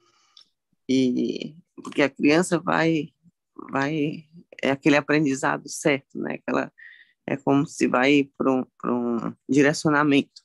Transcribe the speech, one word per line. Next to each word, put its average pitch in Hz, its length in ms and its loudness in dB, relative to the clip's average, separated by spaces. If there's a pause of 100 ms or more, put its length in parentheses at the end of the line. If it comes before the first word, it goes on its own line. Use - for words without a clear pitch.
(880)
E, 127 680 0 (200)
porque - 260 -6
a 139 80 2
criança 156 500 2
vai, 165 540 -2 (580)
vai, 143 560 -4 (340)
é 123 100 0
aquele 143 260 2
aprendizado 147 720 0
certo, - 500 -4
né? - 160 -6
Aquela, - 380 -6 (560)
é 139 80 -4
como 139 300 0
se - 200 -2
vai 139 480 2
pra 131 160 0
um, 131 140 0 (160)
pra 120 100 -4
um 117 440 -4 (120)
direcionamento, 143 960 2